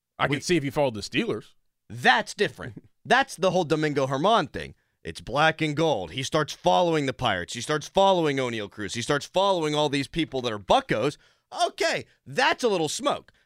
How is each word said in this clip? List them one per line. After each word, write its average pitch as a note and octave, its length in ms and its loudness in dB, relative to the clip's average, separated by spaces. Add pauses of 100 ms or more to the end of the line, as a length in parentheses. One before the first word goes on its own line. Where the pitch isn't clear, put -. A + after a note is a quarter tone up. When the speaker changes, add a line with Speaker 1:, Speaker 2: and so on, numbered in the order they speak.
(180)
Speaker 1:
I C#3 80 -2
Speaker 2:
We C#3 100 -2
Speaker 1:
can C#3 60 -6
see F3 140 0
if D3 60 0
he C#3 80 -4
followed C3+ 240 0
the G#2 60 -8
Steelers. C3+ 540 -4 (360)
Speaker 2:
That's G3+ 440 0
different. C3+ 500 -4 (100)
<laughs> - 100 -20
That's C4 320 2
the F3+ 160 0
whole F3+ 120 2
Domingo D3 420 0
Germán D#3 460 2
thing. C#2+ 220 -10 (300)
It's E2 160 -10
black D3+ 400 0
and D3+ 160 -2
gold. B2+ 340 0
He B2 140 -6
starts D3+ 280 0
following F3 540 2
the C3 60 -2
Pirates. F#2+ 420 -2
He A#2+ 60 -8
starts D3+ 260 -4
following F3 540 2
O'Neal A2+ 280 -4
Cruz. G2 260 -8
He A#2 80 -4
starts C#3+ 240 0
following F3+ 480 2
all D3+ 140 2
these C#3 200 -2
people C3 340 -4
that A#2+ 100 -2
are G#2+ 60 -4
buccos. D3 580 0 (520)
Okay, C4+ 380 -2 (200)
that's B3+ 380 0
a A#3+ 40 4
little E3+ 200 0
smoke. A3+ 420 -4 (160)